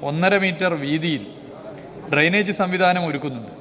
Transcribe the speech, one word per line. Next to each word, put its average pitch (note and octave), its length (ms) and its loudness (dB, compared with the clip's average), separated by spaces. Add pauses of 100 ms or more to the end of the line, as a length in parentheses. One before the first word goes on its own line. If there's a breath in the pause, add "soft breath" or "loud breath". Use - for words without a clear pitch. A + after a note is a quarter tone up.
ഒന്നര F3+ 280 4
മീറ്റർ F#3 360 2
വീതിയിൽ D3 500 -2 (880)
ഡ്രെയിനേജ് F#3 500 4
സംവിധാനം F3+ 460 2
ഒരുക്കുന്നുണ്ട്. B2+ 520 -6